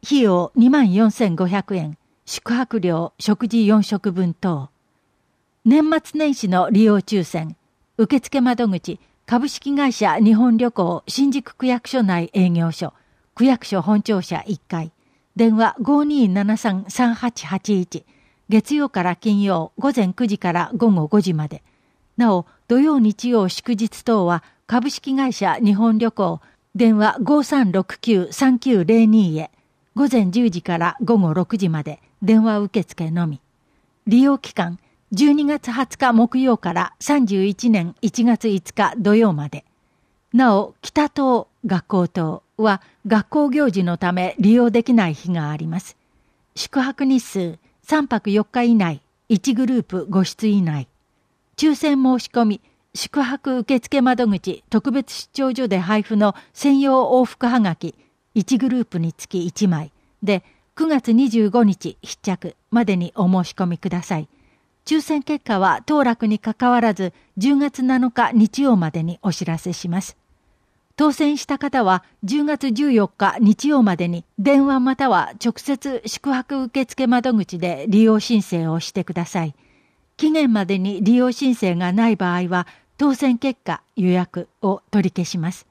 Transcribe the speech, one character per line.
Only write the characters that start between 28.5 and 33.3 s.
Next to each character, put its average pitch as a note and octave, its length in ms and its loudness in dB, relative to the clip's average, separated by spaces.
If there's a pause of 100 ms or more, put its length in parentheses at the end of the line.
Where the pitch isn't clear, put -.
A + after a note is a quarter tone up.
九 A3+ 240 2
零 A3+ 260 4
二 G3 280 4
へ、 D#3 120 -8 (460)
午 C#4 160 2
前 A3 180 2
十 A#3 200 0
時 F3 120 -6
か F3 160 -4
ら E3+ 240 -2
午 A3+ 180 2
後 E3 140 2
六 F3+ 240 -2
時 F#3 120 0
ま D#3 140 -4
で、 D3+ 180 -14 (200)
電 A3 220 4
話 G#3+ 160 0
受 G#3 220 -4
付 D#3+ 300 -8
の E3+ 160 -2
み。 D3 120 -8 (680)